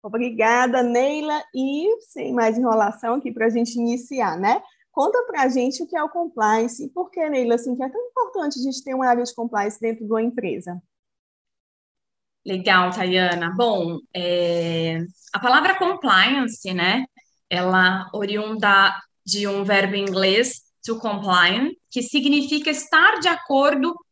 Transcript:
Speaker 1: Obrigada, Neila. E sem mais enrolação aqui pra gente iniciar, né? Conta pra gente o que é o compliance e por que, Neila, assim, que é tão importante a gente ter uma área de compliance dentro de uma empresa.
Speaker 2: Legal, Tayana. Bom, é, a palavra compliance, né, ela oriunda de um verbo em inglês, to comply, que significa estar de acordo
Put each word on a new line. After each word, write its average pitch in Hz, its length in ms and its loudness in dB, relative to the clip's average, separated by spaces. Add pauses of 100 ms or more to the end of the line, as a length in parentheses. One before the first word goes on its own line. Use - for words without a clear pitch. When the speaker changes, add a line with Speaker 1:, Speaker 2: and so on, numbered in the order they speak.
Speaker 1:
Obrigada, 233 800 0
Neila. 294 600 0 (100)
E 277 360 -2 (140)
sem - 300 -10
mais 226 240 2
enrolação 226 600 0
aqui 277 160 -6
pra 233 180 0
gente 233 240 -2
iniciar, 233 640 -2
né? 202 240 2 (300)
Conta 415 340 0
pra 285 220 0
gente 262 340 0
o 320 60 -8
que 359 80 -6
é 302 60 0
o 302 60 -4
compliance 240 760 -2
e 277 40 -10
por 359 220 -6
que, 320 180 -4
Neila, 247 280 0
assim, 247 180 -4
que 247 80 -6
é 262 60 -4
tão 330 200 -8
importante 403 520 -4
a - 20 -4
gente 262 220 -4
ter 262 100 -6
uma 262 140 0
área 240 160 2
de 240 100 -12
compliance 214 460 -4
dentro 226 260 -4
de 208 40 -4
uma 220 120 0
empresa. 180 580 -6 (1700)
Speaker 2:
Legal, 185 460 2
Tayana. 180 640 0
Bom, 185 420 0 (160)
é, 170 880 0 (320)
a - 80 -4
palavra 294 360 4
compliance, 240 960 2
né, 185 320 0 (460)
ela 185 640 2
oriunda 208 840 2 (300)
de 202 220 -2
um 196 160 -2
verbo 196 320 2
em 196 60 -2
inglês, 196 580 0 (220)
to 226 180 -6
comply, 202 760 0 (140)
que 254 120 -4
significa 294 680 0
estar 339 480 2
de 349 100 0
acordo 294 640 2 (200)